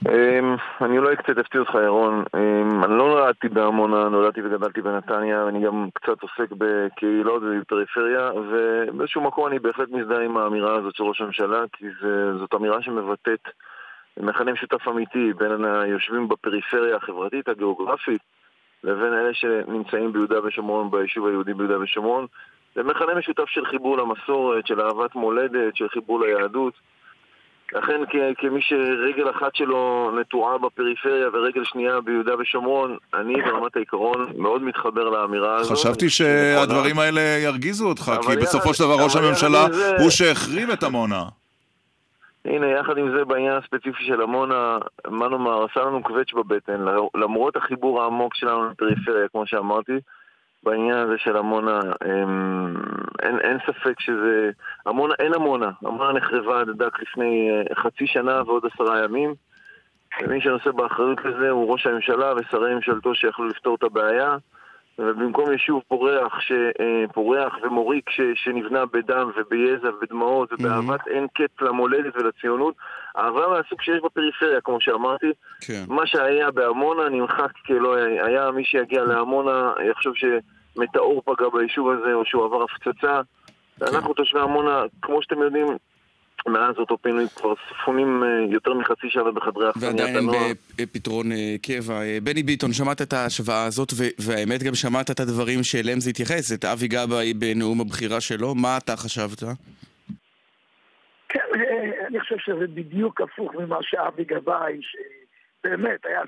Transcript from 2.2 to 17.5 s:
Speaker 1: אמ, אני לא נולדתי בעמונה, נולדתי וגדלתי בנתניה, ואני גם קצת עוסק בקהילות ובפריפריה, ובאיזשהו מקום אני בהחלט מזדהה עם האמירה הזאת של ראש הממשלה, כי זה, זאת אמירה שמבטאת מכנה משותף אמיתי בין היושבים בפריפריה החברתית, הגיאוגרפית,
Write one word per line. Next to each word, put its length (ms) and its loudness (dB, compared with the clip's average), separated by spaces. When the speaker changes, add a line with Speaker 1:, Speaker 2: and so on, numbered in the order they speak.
Speaker 1:
אמ, 500 2
אני 140 4
לא 100 6
נולדתי 400 2
בעמונה, 600 2
נולדתי 340 2
וגדלתי 400 -4
בנתניה, 600 -2
ואני 200 0
גם 300 -2
קצת 280 -4
עוסק 360 -6
בקהילות 840 0
ובפריפריה, 920 -2
ובאיזשהו 920 -2
מקום 240 0
אני 120 -2
בהחלט 320 -2
מזדהה 340 -2
עם 120 -2
האמירה 400 0
הזאת 180 -4
של 100 -4
ראש 160 -2
הממשלה, 520 -2
כי 140 -14
זה, 380 0
זאת 160 -4
אמירה 280 0
שמבטאת 580 -4
מכנה 320 -2
משותף 360 -4
אמיתי 440 0
בין 320 0
היושבים 640 0
בפריפריה 680 0
החברתית, 520 -6
הגיאוגרפית, 720 -2